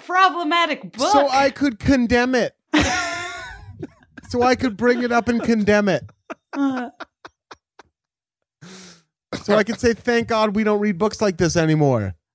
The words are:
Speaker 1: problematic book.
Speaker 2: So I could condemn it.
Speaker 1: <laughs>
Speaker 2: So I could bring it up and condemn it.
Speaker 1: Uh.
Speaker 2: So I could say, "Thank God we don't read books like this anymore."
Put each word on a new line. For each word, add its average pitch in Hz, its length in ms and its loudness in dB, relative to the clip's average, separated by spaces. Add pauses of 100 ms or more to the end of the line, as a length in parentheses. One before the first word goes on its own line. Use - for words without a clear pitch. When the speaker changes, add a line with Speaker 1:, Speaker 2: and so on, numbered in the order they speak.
Speaker 1:
problematic 339 880 0
book. 262 180 0
Speaker 2:
So 285 180 4
I 269 200 2
could 269 300 -4
condemn 247 560 2
it. 202 200 -2 (160)
Speaker 1:
<laughs> 302 120 4 (1500)
Speaker 2:
So 247 120 -2
I 247 140 4
could 233 220 -2
bring 247 260 2
it 240 80 -2
up 240 160 0
and 233 160 0
condemn 208 460 2
it. 147 200 -2 (440)
Speaker 1:
Uh. 262 360 -2 (2500)
Speaker 2:
So 208 140 2
I 214 60 4
could 220 160 -8
say, 233 140 2
"Thank 233 340 -2
God 214 280 0
we 220 80 0
don't 208 160 2
read 208 180 0
books 214 240 -2
like 196 160 0
this 170 200 0
anymore." 143 580 2 (200)